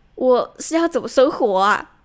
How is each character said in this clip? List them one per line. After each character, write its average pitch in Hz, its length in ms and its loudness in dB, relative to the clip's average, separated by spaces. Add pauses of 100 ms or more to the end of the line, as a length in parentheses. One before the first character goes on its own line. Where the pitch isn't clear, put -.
(140)
我 254 440 0
是 - 180 -4
要 330 120 0
怎 262 140 -4
么 - 40 -10
生 262 240 2
活 208 280 -2
啊？” 196 320 0 (140)